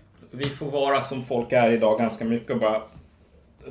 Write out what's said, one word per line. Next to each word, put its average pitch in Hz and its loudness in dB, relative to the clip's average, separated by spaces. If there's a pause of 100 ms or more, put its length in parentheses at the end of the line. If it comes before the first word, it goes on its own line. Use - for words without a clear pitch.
(300)
vi 135 -6
får 143 -8
vara 139 2
som 131 -6
folk 120 -4
är 117 6
idag 110 4
ganska 117 -2
mycket 117 -2
och 117 -2
bara 110 2 (880)